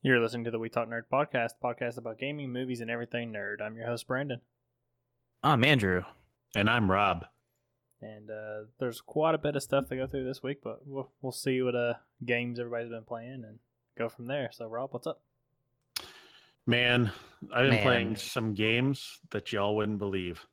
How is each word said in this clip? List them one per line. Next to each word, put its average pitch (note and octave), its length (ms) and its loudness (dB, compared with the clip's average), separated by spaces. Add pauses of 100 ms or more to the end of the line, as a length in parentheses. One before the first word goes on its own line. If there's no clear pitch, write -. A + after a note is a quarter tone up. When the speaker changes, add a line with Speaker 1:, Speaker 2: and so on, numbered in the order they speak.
Speaker 1:
You're B2+ 200 6
listening A#2 240 -2
to A#2 60 -2
the A2+ 80 -4
We A2+ 100 -6
Talk A#2 180 -2
Nerd A#2 240 -6
podcast, C3 500 0
podcast A#2+ 360 -4
about A#2 220 -10
gaming, C#3 340 -6
movies, B2+ 280 -4
and A2+ 80 -8
everything A#2 440 -4
nerd. G#2 280 -6
I'm G#2+ 140 -6
your A2+ 100 -8
host, A#2+ 220 -4
Brandon. C3 320 -2 (1040)
Speaker 2:
I'm C3+ 200 6
Andrew. G2+ 400 6 (520)
Speaker 3:
And G#2 140 4
I'm A2+ 200 4
Rob. F#2+ 360 4 (760)
Speaker 1:
And, G#2+ 300 -14
uh, G#2+ 300 -8 (180)
there's A#2+ 220 -4
quite D#3+ 340 2
a - 20 -2
bit D3 200 -2
of C3+ 60 -4
stuff C3 260 0
to C3+ 80 -6
go C3 100 -2
through C3+ 160 -4
this C3 180 -6
week, C#3 220 -6
but A#2+ 240 -12
we'll, C3+ 240 -8 (100)
we'll B2+ 120 -6
see B2+ 280 0
what, B2 140 0
uh, A#2+ 200 0 (280)
games A#2+ 360 -2
everybody's A#2 300 -6
been A2+ 140 -10
playing A#2+ 400 -12
and A2+ 160 -18 (380)
go A#2 100 -2
from A#2+ 200 -10
there. C3 260 -2
So, A2+ 140 -12
Rob, A#2 260 -6
what's C3 120 -8
up? - 160 -6 (1400)
Speaker 3:
Man, A#2+ 460 4 (420)
I've B2 120 4
been C3+ 100 6
Speaker 2:
Man. G#2+ 80 2
Speaker 3:
playing A#2 320 4
some A2 380 -4
games A#2 680 0 (120)
that - 200 -6
y'all G#2 240 2
wouldn't G#2+ 240 0
believe. F#2+ 540 -4